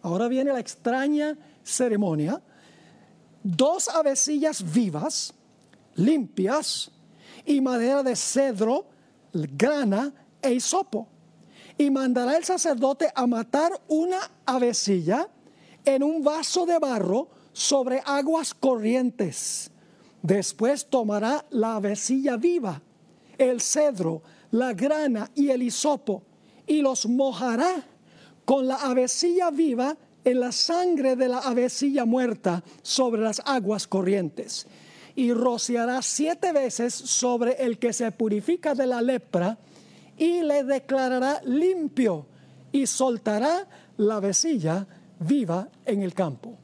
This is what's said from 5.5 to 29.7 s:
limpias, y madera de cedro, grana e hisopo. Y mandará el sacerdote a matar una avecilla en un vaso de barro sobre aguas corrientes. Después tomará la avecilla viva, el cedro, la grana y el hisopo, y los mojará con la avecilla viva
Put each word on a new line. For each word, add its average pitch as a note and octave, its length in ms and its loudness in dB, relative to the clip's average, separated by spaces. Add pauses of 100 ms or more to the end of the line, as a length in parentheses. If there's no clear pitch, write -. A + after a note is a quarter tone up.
limpias, A#3+ 920 0 (540)
y C#4+ 160 2
madera C4 420 2
de B3+ 140 0
cedro, C4 680 0 (480)
grana G#3+ 800 0 (260)
e B3 140 2
hisopo. B3 540 -2 (680)
Y C#4+ 140 2
mandará C4 480 2
el E4+ 60 -2
sacerdote C#4 720 0
a C4 120 0
matar B3+ 520 0 (100)
una E4+ 300 0 (280)
avecilla A#3+ 840 0 (560)
en C4+ 180 4
un D#4 200 0
vaso D#4+ 420 0
de E4+ 140 2
barro A#3+ 500 0 (240)
sobre C4 540 0
aguas C#4+ 480 0
corrientes. A#3 1160 -2 (520)
Después G#3 640 0
tomará A3 640 0
la A3+ 260 0
avecilla A#3 640 -2
viva, A#3+ 420 -2 (560)
el B3+ 240 2
cedro, F#3 600 0 (300)
la B3 200 0
grana C4 640 0
y C#4+ 160 2
el B3+ 120 2
hisopo, A#3+ 600 -2 (440)
y D4+ 140 2
los C4 260 0
mojará B3+ 800 0 (640)
con C4 220 2
la C4 80 -2
avecilla D4 760 2
viva C#4+ 480 0 (260)